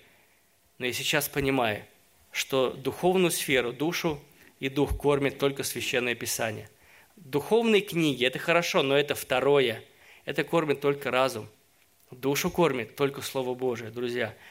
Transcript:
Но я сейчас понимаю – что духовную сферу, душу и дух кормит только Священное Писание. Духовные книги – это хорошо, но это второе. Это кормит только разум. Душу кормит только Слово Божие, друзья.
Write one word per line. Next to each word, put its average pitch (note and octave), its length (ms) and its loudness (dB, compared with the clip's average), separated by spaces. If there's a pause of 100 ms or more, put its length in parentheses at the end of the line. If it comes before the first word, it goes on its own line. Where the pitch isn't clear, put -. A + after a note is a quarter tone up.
(760)
Но B2 80 -8
я B2 80 -2
сейчас C#3+ 360 0
понимаю – C3+ 560 0 (480)
что C3 380 0
духовную F3 600 0
сферу, B2+ 400 0
душу D#3 480 -4 (400)
и C3+ 80 -4
дух C3 300 0
кормит C#3 420 0
только C#3 240 -2
Священное A#2+ 520 -2
Писание. A2 540 -6 (460)
Духовные G3 640 2
книги – D3 440 0
это C3 140 0
хорошо, E3+ 440 2
но C#3 140 4
это C#3+ 180 2
второе. C3 640 2 (440)
Это D3 180 -2
кормит D#3+ 380 0
только C#3+ 300 0
разум. A#2+ 360 0 (640)
Душу C#3 400 -2
кормит C3 460 2
только C3+ 240 0
Слово B2+ 320 -4
Божие, A#2+ 380 -4
друзья. A#2+ 440 -4 (160)